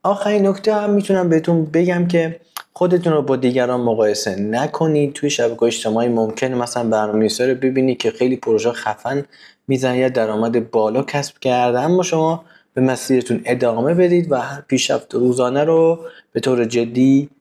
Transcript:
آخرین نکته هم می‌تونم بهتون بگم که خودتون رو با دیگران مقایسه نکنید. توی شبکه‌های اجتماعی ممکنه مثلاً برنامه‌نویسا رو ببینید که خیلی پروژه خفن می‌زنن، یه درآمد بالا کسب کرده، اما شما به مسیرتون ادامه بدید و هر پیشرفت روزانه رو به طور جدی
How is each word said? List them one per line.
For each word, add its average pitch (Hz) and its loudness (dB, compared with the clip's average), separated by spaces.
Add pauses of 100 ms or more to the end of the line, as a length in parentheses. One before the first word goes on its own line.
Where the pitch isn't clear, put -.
آخرین 202 0
نکته 196 0
هم 208 -2
می‌تونم 196 2
بهتون 160 2
بگم 175 0
که 165 -2 (320)
خودتون 175 0
رو 147 2
با 131 0
دیگران 123 0
مقایسه 107 0
نکنید. 143 -2
توی 143 -4
شبکه‌های 117 0
اجتماعی 117 -2
ممکنه 117 -2
مثلاً 120 -4
برنامه‌نویسا 107 0
رو 131 2
ببینید 131 0
که 113 0
خیلی 127 0
پروژه 113 0
خفن 127 -6 (440)
می‌زنن، 131 0
یه 131 2
درآمد 113 -2
بالا 110 0
کسب - -6
کرده، 123 0
اما 175 0
شما 165 -2 (300)
به 127 -2
مسیرتون 123 0
ادامه 123 0
بدید 175 2
و 131 2
هر 135 -8
پیشرفت - -2
روزانه 123 0
رو 165 2 (340)
به 139 -2
طور 123 0
جدی 127 2 (120)